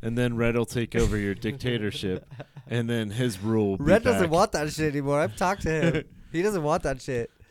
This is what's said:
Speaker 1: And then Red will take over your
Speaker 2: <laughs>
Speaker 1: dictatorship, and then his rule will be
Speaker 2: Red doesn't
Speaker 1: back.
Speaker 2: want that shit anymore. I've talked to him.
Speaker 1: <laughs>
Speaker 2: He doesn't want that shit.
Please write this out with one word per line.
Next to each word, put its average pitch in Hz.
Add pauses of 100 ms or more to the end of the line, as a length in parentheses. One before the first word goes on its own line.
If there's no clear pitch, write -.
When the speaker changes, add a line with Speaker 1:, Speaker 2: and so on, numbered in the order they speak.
Speaker 1:
And 117
then 120
Red 117
will 120
take 117
over 107
your 101
Speaker 2:
<laughs> 110
Speaker 1:
dictatorship, 107 (440)
and 117
then 117
his 110
rule 107
will 98
be 139
Speaker 2:
Red 190
doesn't 214
Speaker 1:
back. 160
Speaker 2:
want 180
that 151
shit 151
anymore. 143
I've 196
talked 190
to 160
him. 160 (140)
Speaker 1:
<laughs> -
Speaker 2:
He 165
doesn't 202
want 156
that 135
shit. 120 (200)